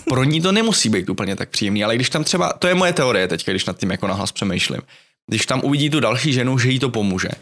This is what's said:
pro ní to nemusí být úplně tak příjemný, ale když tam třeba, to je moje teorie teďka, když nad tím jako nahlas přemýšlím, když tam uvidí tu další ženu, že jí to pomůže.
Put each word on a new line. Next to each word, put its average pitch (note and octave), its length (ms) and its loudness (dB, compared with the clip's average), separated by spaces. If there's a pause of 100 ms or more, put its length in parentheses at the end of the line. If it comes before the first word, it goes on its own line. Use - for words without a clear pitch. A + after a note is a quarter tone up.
pro C3 160 2
ní D#3+ 160 2
to F#3 120 2
nemusí A3 360 2
být G2 200 0
úplně F#2+ 280 -2
tak G2 120 -6
příjemný, G#2 360 -2
ale A2+ 100 2
když B2+ 160 0
tam D#3 140 0
třeba, F3 280 0
to - 160 0
je F3+ 60 4
moje F#3 180 4
teorie A2+ 360 2
teďka, E2+ 240 -2
když F#2+ 120 -2
nad F#2 140 -6
tím G2 120 -2
jako F#2 160 -4
nahlas G2 260 -2
přemýšlím, F2+ 480 -4 (460)
když A2 200 -2
tam C3 180 0
uvidí C#3+ 260 2
tu D3+ 100 2
další A#2+ 320 0
ženu, B2+ 260 2
že B2 120 2
jí C3 80 2
to B2+ 120 0
pomůže. G2+ 380 0 (140)